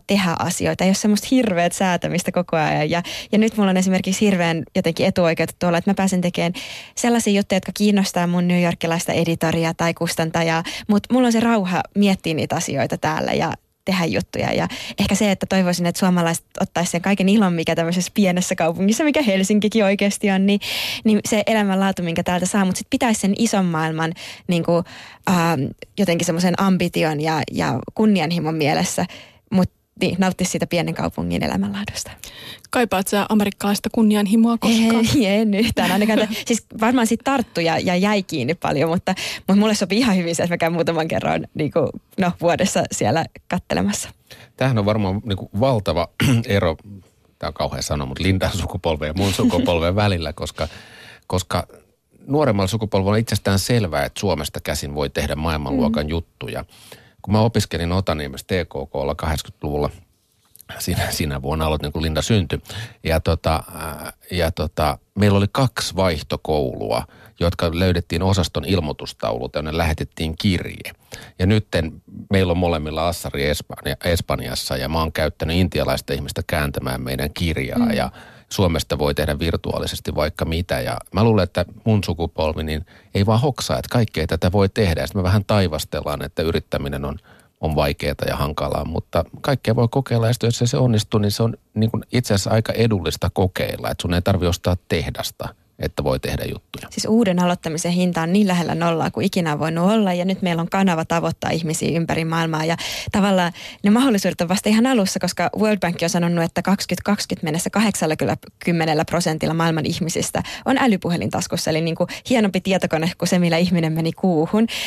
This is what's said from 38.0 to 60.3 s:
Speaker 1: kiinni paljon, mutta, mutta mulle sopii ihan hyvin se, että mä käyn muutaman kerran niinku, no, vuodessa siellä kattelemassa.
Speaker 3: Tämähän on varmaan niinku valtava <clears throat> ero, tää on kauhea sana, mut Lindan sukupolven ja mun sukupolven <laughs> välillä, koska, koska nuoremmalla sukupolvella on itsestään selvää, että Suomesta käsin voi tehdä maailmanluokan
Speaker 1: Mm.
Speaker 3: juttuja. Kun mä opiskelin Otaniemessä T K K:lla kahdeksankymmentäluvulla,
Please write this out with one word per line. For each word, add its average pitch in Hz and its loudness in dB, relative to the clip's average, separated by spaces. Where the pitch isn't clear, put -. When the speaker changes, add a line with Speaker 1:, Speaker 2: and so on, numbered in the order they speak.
Speaker 1:
kiinni 147 -2
paljon, 156 0
mutta, 190 0
mutta - 2
mulle 208 4
sopii 196 0
ihan 226 4
hyvin 170 0
se, - 0
että 170 0
mä 170 -2
käyn 170 2
muutaman 165 0
kerran - -2
niinku, 151 0
no, 175 2
vuodessa 170 2
siellä 143 0
kattelemassa. 101 -2
Speaker 3:
Tämähän 127 2
on 101 2
varmaan 104 0
niinku 95 -6
valtava 95 2
<clears throat> 117 4
ero, 95 2
tää 80 -6
on 78 -6
kauhea - -4
sana, 73 -4
mut 65 -8
Lindan 92 2
sukupolven 80 -2
ja 76 -4
mun 95 0
sukupolven 87 2
<laughs> 107 4
välillä, 82 -2
koska, 78 -6
koska 92 -2
nuoremmalla 127 2
sukupolvella 104 0
on 110 4
itsestään 101 0
selvää, 90 0
että - -8
Suomesta 80 -2
käsin 73 -6
voi 71 -2
tehdä 73 -4
maailmanluokan 76 -2
Speaker 1:
Mm. 76 -6
Speaker 3:
juttuja. - -8
Kun 90 -2
mä 107 6
opiskelin 104 0
Otaniemessä 78 -4
T 90 -2
K 69 -10
K:lla 71 -4
kahdeksankymmentäluvulla, 73 -4